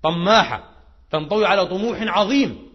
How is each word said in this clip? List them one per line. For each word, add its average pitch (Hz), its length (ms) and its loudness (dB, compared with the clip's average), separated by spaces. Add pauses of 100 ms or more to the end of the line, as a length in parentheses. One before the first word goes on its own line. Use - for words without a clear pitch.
طماحة، 170 680 0 (380)
تنطوي 156 360 -2
على 185 200 2
طموح 202 360 -4
عظيم. 208 720 0